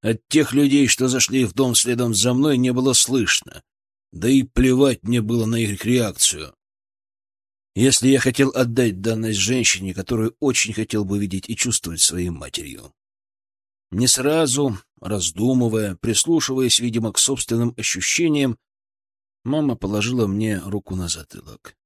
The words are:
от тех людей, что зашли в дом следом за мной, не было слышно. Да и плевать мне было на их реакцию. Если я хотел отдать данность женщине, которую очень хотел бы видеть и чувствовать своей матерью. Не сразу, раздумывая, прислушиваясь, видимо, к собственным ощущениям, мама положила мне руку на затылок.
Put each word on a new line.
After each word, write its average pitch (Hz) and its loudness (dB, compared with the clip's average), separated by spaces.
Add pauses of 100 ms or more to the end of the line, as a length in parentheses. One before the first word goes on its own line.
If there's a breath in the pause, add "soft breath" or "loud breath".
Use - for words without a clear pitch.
от 110 -2
тех 151 2
людей, 139 4
что 127 0
зашли 127 2
в 98 -4
дом 127 0
следом 120 0
за 117 2
мной, 139 2
не 127 2
было 127 2
слышно. - 0 (500)
Да 98 -2
и 135 6
плевать 127 2
мне 117 0
было 113 0
на 113 0
их 104 -2
реакцию. 101 0 (1200)
Если 123 2
я 135 4
хотел 135 2
отдать 117 0
данность 110 -2
женщине, 95 -2
которую 110 -2
очень 113 0
хотел 107 -4
бы 101 -2
видеть 95 -6
и 113 -6
чувствовать 85 -4
своей 90 0
матерью. 69 -12 (960)
Не 110 0
сразу, 139 0 (220)
раздумывая, 107 0
прислушиваясь, 131 0
видимо, 113 -2
к - -2
собственным 120 0
ощущениям, 139 -2 (840)
мама 143 -2
положила 107 -2
мне 104 -2
руку 95 -8
на 87 -6
затылок. - -14